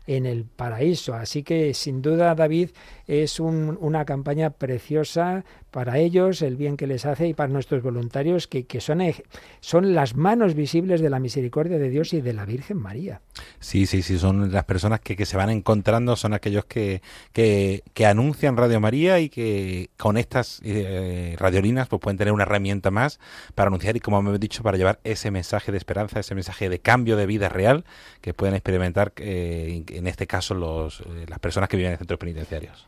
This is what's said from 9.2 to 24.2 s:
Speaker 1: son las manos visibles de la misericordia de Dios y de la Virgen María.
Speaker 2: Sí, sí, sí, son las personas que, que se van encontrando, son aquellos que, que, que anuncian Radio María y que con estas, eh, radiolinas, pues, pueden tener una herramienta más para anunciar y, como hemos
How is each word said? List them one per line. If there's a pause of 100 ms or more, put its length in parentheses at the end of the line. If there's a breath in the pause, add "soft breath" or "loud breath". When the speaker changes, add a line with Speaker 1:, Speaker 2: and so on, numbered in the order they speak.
Speaker 1:
son
las
manos
visibles
de
la
misericordia
de
Dios
y
de
la
Virgen
María. (360 loud breath)
Speaker 2:
Sí,
sí,
sí,
son
las
personas
que,
que
se
van
encontrando,
son
aquellos
que, (320 loud breath)
que, (120)
que
anuncian
Radio
María
y
que (100)
con
estas,
eh,
radiolinas,
pues,
pueden
tener
una
herramienta
más (360 loud breath)
para
anunciar
y,
como
hemos